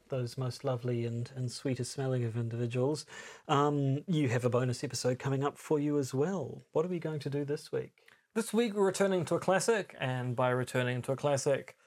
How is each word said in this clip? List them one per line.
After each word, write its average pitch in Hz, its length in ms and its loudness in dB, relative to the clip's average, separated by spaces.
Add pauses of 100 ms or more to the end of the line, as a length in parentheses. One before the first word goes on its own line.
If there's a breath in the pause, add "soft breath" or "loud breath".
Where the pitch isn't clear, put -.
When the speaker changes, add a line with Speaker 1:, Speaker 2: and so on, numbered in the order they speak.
Speaker 1:
those 123 300 -4
most 127 260 -4
lovely 123 420 0
and, 117 280 -4
and 127 160 -4
sweetest 127 420 -4
smelling 131 320 0
of 113 120 -4
individuals, 120 680 0 (420 loud breath)
um, 143 580 4
you 151 220 2
have 120 160 2
a 123 60 2
bonus 123 340 0
episode 127 340 -2
coming 135 260 0
up 139 140 -2
for 151 220 0
you 147 180 2
as 135 160 0
well. 147 480 -2 (100)
What 156 120 2
are 180 40 -4
we 180 100 -4
going 156 220 -4
to 143 100 -6
do 143 140 -2
this 147 280 -6
week? 131 200 -4 (420 soft breath)
Speaker 2:
This 220 180 -2
week 214 220 2
we're 202 120 4
returning 190 400 2
to 170 80 0
a 165 60 2
classic, 190 580 2
and 127 380 -2
by 127 140 4
returning 123 520 0
to 135 100 -2
a 131 40 0
classic, 139 600 0 (100)